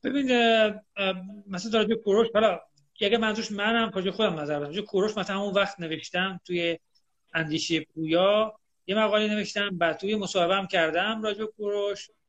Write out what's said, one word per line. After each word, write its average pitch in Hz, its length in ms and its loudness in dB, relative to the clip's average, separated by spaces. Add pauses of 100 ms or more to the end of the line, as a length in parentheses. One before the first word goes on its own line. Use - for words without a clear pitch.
ببین، 262 280 -2
اه، 226 420 4 (240)
اه، 190 180 -2 (320)
مثلا 196 240 -8
در 220 80 4
رابطه 214 160 2
کوروش، 214 380 2
حالا 202 260 4 (420)
اگه 208 160 2
منظورش 220 340 -2
منم، 220 440 0
راجع 190 160 -2
خودم 185 280 0
نظر 147 200 -4
بدم. 143 80 -6
راجع 170 140 -8
کوروش 208 360 0
مثلا 196 220 -4
اون 202 140 -4
وقت 196 260 0
نوشتم 180 680 -4
توی 170 340 -2 (540)
اندیشه 160 600 -2
پویا، 190 640 2 (280)
یه 190 80 -2
مقاله 214 320 2
نوشتم، 208 500 -2
بعد 165 200 2
توی 208 180 -2
مصاحبه 190 400 2
هم 196 120 -2
کردم 185 560 0
راجع 208 160 -4
به 220 80 -6
کوروش. 202 600 -4 (200)